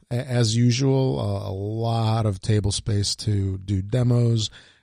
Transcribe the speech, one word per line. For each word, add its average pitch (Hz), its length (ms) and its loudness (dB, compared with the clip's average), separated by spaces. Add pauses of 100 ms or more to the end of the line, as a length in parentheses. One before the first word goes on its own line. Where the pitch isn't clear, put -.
(120)
a-, 127 40 -2
as 120 400 0
usual, 131 640 2
uh, 101 280 -4
a 98 60 -6
lot 113 720 0
of 98 160 -2
table 104 300 0
space 101 460 -2
to 98 420 -2
do 95 220 -2
demos, 120 680 2 (340)